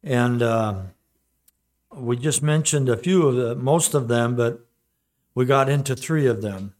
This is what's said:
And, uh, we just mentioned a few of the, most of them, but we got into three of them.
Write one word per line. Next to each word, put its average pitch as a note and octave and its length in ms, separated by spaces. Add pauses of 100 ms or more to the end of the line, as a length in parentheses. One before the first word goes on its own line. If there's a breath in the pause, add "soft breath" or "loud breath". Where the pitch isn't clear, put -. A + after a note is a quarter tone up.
And, B2 360
uh, A2 420 (1080)
we B2 240
just C3+ 240
mentioned D3+ 480
a A#2+ 80
few F3 300
of C3 80
the, B2 220
most C#3+ 380
of C3 120
them, A#2+ 300
but A#2 280 (720)
we B2+ 100
got C3+ 240
into C#3 280
three D3+ 320
of A2 120
them. G2 400